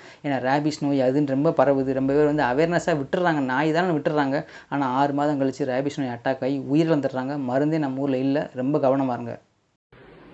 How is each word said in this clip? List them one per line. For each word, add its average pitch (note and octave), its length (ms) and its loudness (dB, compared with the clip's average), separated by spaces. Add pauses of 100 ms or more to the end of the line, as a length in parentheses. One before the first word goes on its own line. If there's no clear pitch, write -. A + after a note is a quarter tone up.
(240)
ஏன்னா C#3+ 120 -2
ரேபிஸ் D3 440 0
நோய் C#3 220 0
அதுன்னு C3 260 2
ரொம்ப C3+ 220 2
பரவுது. C3+ 440 2
ரொம்ப C3+ 200 0
பேர் D3 200 4
வந்து D3 100 0
அவேர்னஸா E3 540 0
விட்டுறாங்க, D#3+ 420 0
நாய் C3+ 320 0
தானே F3 220 0
விட்டுறாங்க. D3 520 0 (240)
ஆனா C#3 180 -2
ஆறு C#3 260 0
மாதம் C#3+ 280 0
கழிச்சு C3+ 180 -2
ரேபிஸ் C#3 400 -2
நோய் C3 100 -4
அட்டாக் B2+ 340 -4
ஆகி C3+ 200 -2 (100)
உயிரிழந்துடுறாங்க. C#3+ 680 0 (100)
மருந்தே D3 280 0
நம்ம C3+ 240 -2
ஊர்ல C#3 160 0
இல்ல. C#3 360 -2
ரொம்ப C3 240 -2
கவனமா C3+ 360 2
இருங்க. A#2 260 -10 (960)